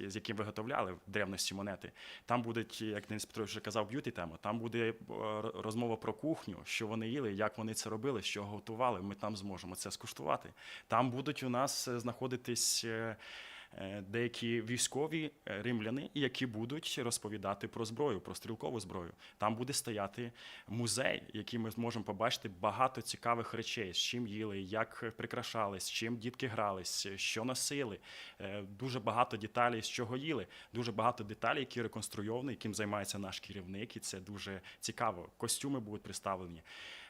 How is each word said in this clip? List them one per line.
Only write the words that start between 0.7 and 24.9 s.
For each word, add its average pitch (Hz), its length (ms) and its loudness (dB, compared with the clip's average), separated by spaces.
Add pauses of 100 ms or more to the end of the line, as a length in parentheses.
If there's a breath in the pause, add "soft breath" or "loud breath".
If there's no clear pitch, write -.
в 87 140 -8
древності 98 480 2
монети. 98 380 -4 (340 loud breath)
Там 120 160 4
будуть, 113 400 -2
як 104 240 -2
Денис 107 180 -2
Петрович 104 260 -4
вже 107 100 -4
казав, 104 280 2
б'юті-тема, 101 520 -4
там 107 180 0
буде, 113 200 0 (100)
е, 113 60 2 (160)
р-, 107 440 0
розмова 110 420 2
про 110 180 -2
кухню, 143 500 -2
що - 220 -2
вони 110 220 0
їли, 120 240 2
як 104 260 2
вони 110 160 0
це - 160 -2
робили, 110 320 0
що 101 220 -2
готували, 107 580 0
ми 98 120 -2
там 107 220 -2
зможемо 95 380 -6
це 95 160 -6
скуштувати. - 640 -2 (360 loud breath)
Там 123 220 6
будуть 135 320 0
у 131 60 2
нас, 127 400 2
е, 120 120 0
знаходитись, 120 840 2
е, 113 320 0 (580 loud breath)
е, 98 340 -4
деякі 117 540 2
військові, 147 680 0 (160)
е, 104 160 -2
римляни, 120 520 0
які 135 320 4
будуть 120 560 -2
розповідати 104 680 0
про 117 160 -2
зброю, 117 360 2
про - 140 -6
стрілкову 120 460 -2
зброю. 92 320 -6 (260 loud breath)
Там 110 160 4
буде 117 180 0
стояти 113 600 0 (360 loud breath)
музей, 117 540 2 (100)
який 107 260 -2
ми 113 120 0
зможемо 117 340 0
побачити 107 440 2
багато 104 520 4
цікавих 117 540 2
речей, 110 380 0
з 82 40 -6
чим 120 300 2
їли, 104 340 -2
як 110 560 0